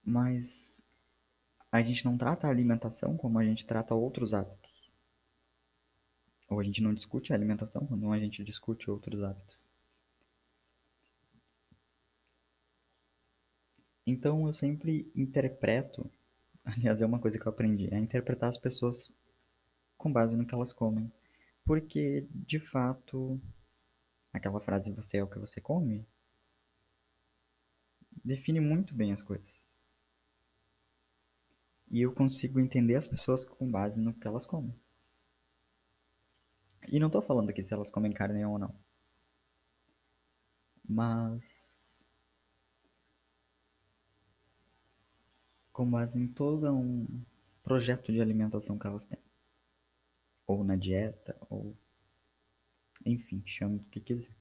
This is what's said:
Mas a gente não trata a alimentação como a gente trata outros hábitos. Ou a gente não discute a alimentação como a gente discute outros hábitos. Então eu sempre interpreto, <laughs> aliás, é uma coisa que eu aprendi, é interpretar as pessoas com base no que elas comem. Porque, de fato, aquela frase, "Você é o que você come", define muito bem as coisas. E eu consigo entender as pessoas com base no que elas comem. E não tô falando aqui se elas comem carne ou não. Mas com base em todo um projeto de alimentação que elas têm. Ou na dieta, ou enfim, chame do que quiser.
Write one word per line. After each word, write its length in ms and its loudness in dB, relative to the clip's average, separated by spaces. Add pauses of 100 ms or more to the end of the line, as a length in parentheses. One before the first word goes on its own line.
Mas 800 -2 (880)
a 120 6
gente 220 0
não 120 4
trata 300 2
a 40 4
alimentação 680 2
como 220 2
a 60 4
gente 220 2
trata 280 0
outros 400 0
hábitos. 560 -6 (1600)
Ou 100 0
a 60 0
gente 180 0
não 120 4
discute 380 -4
a 40 2
alimentação 500 -2
como 260 0
a 60 2
gente 240 -4
discute 480 -6
outros 320 -4
hábitos. 460 -8 (4000)
Então 400 2
eu 60 0
sempre 600 -2
interpreto, 960 0 (260)
<laughs> 280 -20
aliás, 380 2
é 40 6
uma 140 2
coisa 180 0
que 80 -4
eu 60 0
aprendi, 420 2
é 40 2
interpretar 500 0
as 100 -2
pessoas 540 -4 (840)
com 160 -2
base 240 4
no 100 2
que 80 -6
elas 180 -2
comem. 400 0 (520)
Porque, 680 0
de 280 -4
fato, 840 -2 (920)
aquela 280 -2
frase, 320 -2
"Você 260 -4
é 40 2
o 60 -2
que 100 -10
você 220 -10
come", 460 0 (2250)
define 360 0
muito 340 2
bem 180 0
as 100 -4
coisas. 420 -10 (2250)
E 120 2
eu 120 2
consigo 460 2
entender 340 4
as 120 2
pessoas 380 -2
com 260 -6
base 300 0
no 140 0
que 120 -12
elas 200 -4
comem. 280 -6 (2250)
E 100 4
não 120 6
tô 100 4
falando 300 2
aqui 140 -4
se 100 -4
elas 160 -4
comem 220 0
carne 320 -2
ou 140 -2
não. 160 -6 (2250)
Mas 1160 -4 (3750)
com 160 0
base 300 0
em 100 0
todo 440 0
um 340 0 (560)
projeto 500 0
de 80 4
alimentação 580 2
que 80 -8
elas 200 -6
têm. 120 -12 (1300)
Ou 180 2
na 120 2
dieta, 600 -2 (120)
ou 280 -8 (1300)
enfim, 420 -2
chame 320 -4
do 60 -10
que 160 -12
quiser. 400 -6